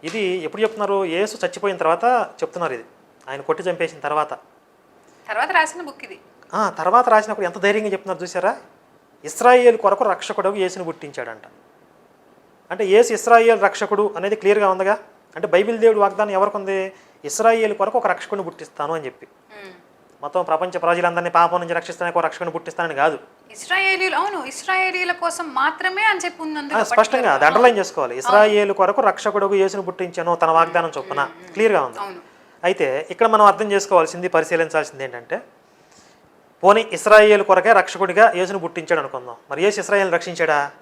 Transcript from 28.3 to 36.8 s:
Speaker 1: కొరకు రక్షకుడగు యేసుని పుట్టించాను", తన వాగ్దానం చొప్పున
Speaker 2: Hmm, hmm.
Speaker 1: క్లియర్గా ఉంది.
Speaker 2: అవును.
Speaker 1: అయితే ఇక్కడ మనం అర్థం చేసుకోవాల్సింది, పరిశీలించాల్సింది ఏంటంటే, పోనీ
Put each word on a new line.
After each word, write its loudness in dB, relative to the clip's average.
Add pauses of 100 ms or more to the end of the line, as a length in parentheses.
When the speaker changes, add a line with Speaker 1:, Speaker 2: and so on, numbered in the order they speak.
Speaker 1:
కొరకు 0
రక్షకుడగు 0
యేసుని 0
పుట్టించాను", -4
తన 0
వాగ్దానం 2
చొప్పున -4
Speaker 2:
Hmm, -20
hmm. -20
Speaker 1:
క్లియర్గా 2
ఉంది. -6
Speaker 2:
అవును. -12 (440)
Speaker 1:
అయితే -2
ఇక్కడ 2
మనం 6
అర్థం 4
చేసుకోవాల్సింది, 0
పరిశీలించాల్సింది -2
ఏంటంటే, -10 (1200)
పోనీ 4